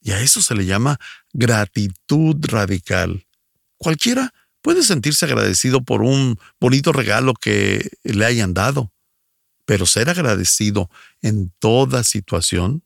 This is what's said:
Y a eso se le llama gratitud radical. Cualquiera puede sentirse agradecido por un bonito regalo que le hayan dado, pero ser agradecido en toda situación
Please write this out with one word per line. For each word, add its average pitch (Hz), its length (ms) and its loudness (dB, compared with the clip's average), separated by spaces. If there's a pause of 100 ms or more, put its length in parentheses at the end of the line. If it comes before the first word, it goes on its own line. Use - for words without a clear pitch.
Y 110 100 -8
a 98 100 -2
eso 135 200 2
se 123 140 0
le 98 100 0
llama 113 360 0 (320)
gratitud 117 1120 0
radical. 92 800 -2 (480)
Cualquiera 240 580 -2 (280)
puede 339 220 2
sentirse 151 420 0
agradecido 127 580 0
por 110 180 0
un 127 380 2 (220)
bonito 139 320 2
regalo 120 400 2
que 101 560 0 (140)
le 104 200 0
hayan 113 300 0
dado, 117 400 -2 (760)
pero 92 200 0
ser 131 240 0
agradecido 104 800 0 (320)
en 104 340 -2
toda 127 460 2
situación 95 840 -2